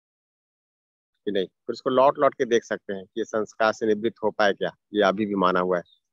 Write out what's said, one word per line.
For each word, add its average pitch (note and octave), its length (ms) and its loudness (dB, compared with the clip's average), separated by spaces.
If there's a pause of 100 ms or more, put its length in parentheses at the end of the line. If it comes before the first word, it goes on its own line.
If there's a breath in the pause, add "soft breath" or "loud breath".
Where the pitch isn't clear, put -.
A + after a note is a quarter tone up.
(1200)
कि G#2 60 -6
नहीं, G2 160 -2
फिर - 260 -10
उसको B2 180 -6
लौट C3 280 4
लौट C#3+ 160 2
के C3+ 100 -4
देख A2+ 200 0
सकते - 280 -8
हैं F#2+ 120 -10
कि - 160 -8
ये G#2+ 40 -4
संस्कार A2 480 -2
से A#2 140 -6
निवृत्त G#2+ 360 -2
हो G#2+ 80 -2
पाए G2+ 220 2
क्या, F2 180 -6 (240)
ये G#2 80 2
अभी G2 240 2
भी G2+ 80 -4
माना F#2 260 2
हुआ F2+ 160 0
है। E2+ 60 -4 (300)